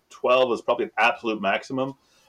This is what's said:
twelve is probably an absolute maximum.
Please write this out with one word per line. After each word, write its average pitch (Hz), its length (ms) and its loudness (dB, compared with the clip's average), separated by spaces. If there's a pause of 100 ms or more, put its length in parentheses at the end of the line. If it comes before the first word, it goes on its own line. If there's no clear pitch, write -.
twelve 127 440 2
is 104 100 -2
probably 120 220 0
an - 140 -8
absolute 113 420 0
maximum. 131 540 -4 (340)